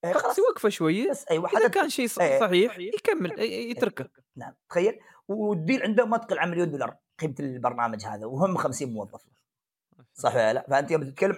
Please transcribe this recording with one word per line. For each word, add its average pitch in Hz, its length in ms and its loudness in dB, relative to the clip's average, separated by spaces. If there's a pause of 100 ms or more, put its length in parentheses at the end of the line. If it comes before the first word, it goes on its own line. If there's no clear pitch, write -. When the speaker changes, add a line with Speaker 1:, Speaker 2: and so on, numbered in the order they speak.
Speaker 1:
إيه، 170 80 -2
Speaker 2:
خلاص - 120 2
Speaker 1:
خلاص. - 160 0
Speaker 2:
يوقفه 381 300 2
شوية. 202 400 2
Speaker 1:
بس - 220 -4
أيوة، 170 180 0
Speaker 2:
إذا 403 100 2
Speaker 1:
حتى 440 100 6
Speaker 2:
كان 381 200 0
شيء 247 180 -2
ص-، - 120 -6
Speaker 1:
إيه. 139 200 4
Speaker 2:
صحيح، 202 380 4
Speaker 1:
إيه. 185 180 -8
Speaker 2:
يكمل، 311 440 -2
ي-، 208 40 0
ي-، 226 280 -4
يتركه. 156 380 -4 (260)
Speaker 1:
نعم، - 180 -14 (160)
تخيل. 185 300 0 (280)
والديل 208 560 0
عنده 220 220 4
ما 220 120 0
تقل 196 220 -4
عن 170 120 0
مليون 170 200 0
دولار 127 240 -4 (240)
قيمة 151 200 -4
البرنامج 120 640 -4
هذا، 107 200 -8
وهم 165 320 0
خمسين 135 360 -4
موظف. 101 320 -10 (880)
صح 127 220 0
ولا 110 180 4
لا؟ 131 160 -2
فأنت 139 220 0
يوم 151 120 0
تتكلم، 190 340 0